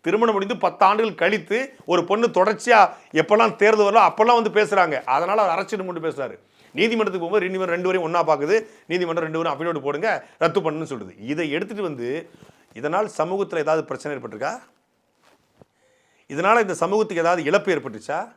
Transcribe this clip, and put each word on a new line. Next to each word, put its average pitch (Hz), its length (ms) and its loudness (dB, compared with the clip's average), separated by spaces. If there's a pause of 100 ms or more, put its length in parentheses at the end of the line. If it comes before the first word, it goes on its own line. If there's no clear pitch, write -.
திருமணம் 220 340 2
முடிந்து 196 220 -2
பத்து 175 300 2
ஆண்டுகள் 214 280 2
கழித்து 208 600 -2 (120)
ஒரு 170 180 2
பொண்ணு 214 220 0
தொடர்ச்சியா 214 640 4 (240)
எப்பெல்லாம் 214 440 2
தேர்தல் 208 380 4
வரலோ 226 40 8
அப்பெல்லாம் 226 440 4
வந்து 214 80 -2
பேசுறாங்க, 180 540 2
அதனால 175 380 0
அவர் 175 160 2
அரைச்சிடம் 196 260 -6
கொண்டு 175 160 -8
பேசுறாரு. 143 380 -6 (340)
நீதிமன்றத்துக்கு 196 560 -2
போகும்போது 190 160 0
ரெண்டு 190 140 -4
பேரும், 180 160 -2
ரெண்டு 180 140 -2
பேரையும் 185 140 0
ஒண்ணா 165 220 0
பாக்குது, 160 420 0 (200)
நீதிமன்றம் 165 460 -2
ரெண்டு 160 100 -2
பேரும் 165 100 -2
அஃபிடவிட் 156 300 -4
போடுங்க, 147 440 -4 (120)
ரத்து 160 320 0
பண்ணுன்னு 156 140 -6
சொல்லுது. 107 340 -10
இதை 147 320 -6
எடுத்துட்டு 202 320 -6
வந்து 147 480 -8 (420)
இதனால் 151 360 -4 (100)
சமூகத்துல 180 380 -4
ஏதாவது 156 280 0
பிரச்சனை 139 340 -8
ஏற்பட்டிருக்கா? 120 400 -10 (1700)
இதனால 190 320 2
இந்த 190 140 0
சமூகத்துக்கு 190 480 -2
ஏதாவது 170 220 0
இழப்பு 190 300 2
ஏற்பட்டுச்சா? 147 640 -8